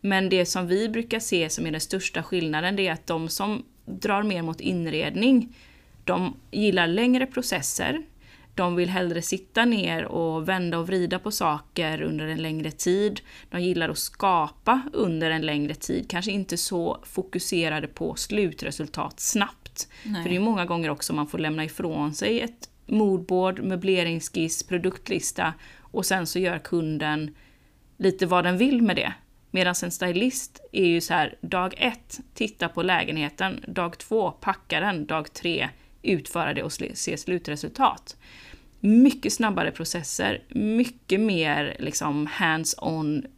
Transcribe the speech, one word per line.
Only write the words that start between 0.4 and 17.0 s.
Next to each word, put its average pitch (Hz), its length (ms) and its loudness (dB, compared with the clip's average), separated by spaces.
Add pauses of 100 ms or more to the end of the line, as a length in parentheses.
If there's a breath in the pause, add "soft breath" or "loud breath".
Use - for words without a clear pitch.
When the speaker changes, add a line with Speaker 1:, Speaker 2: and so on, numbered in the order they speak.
Speaker 1:
som 180 200 -2
vi 202 220 2
brukar 226 320 -2
se 165 300 0
som 165 160 -4
är 160 40 -2
den 156 100 -4
största 185 420 -4
skillnaden, 170 540 0
det 190 100 2
är 170 60 0
att 160 140 -8
de 160 220 -2
som 202 360 -4 (220)
drar 202 360 -2
mer 190 200 -2
mot 165 180 -6
inredning, 175 960 2 (480 loud breath)
de 185 320 -2 (140)
gillar 190 360 4
längre 247 400 4
processer. 247 760 -2 (520 loud breath)
De 175 220 0
vill 175 120 2
hellre 180 340 0
sitta 196 420 0
ner 170 400 2
och 160 440 -2
vända 180 300 0
och 165 80 -2
vrida 180 320 0
på 208 120 -6
saker 156 720 -2
under 156 240 -4
en 160 160 -4
längre 156 280 -4
tid. 202 500 0 (300 loud breath)
De 180 100 -4
gillar 175 280 2
att 160 100 -4
skapa 190 840 2 (100)
under 165 380 2
en 160 120 0
längre 147 320 0
tid. - 360 -4
Kanske 185 220 -2
inte 190 240 -2
så 170 480 -2